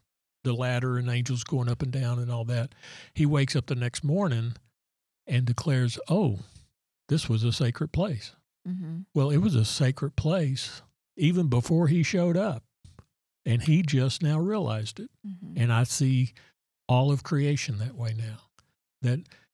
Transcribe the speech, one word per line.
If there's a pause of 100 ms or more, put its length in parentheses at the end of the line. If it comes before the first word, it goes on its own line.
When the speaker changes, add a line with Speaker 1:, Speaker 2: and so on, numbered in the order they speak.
(420)
Speaker 1:
the
ladder
and
angels
going
up
and
down
and
all
that. (400)
He
wakes
up
the
next
morning (720)
and
declares, (100)
"Oh, (680)
this
was
a
sacred
place." (360)
Speaker 2:
Mm-hmm. (120)
Speaker 1:
Well,
it
was
a
sacred
place (360)
even
before
he
showed
up. (840)
And
he
just
now
realized
it. (160)
Speaker 2:
Mm-hmm.
Speaker 1:
And
I
see (560)
all
of
creation
that
way
now, (640)
that (340)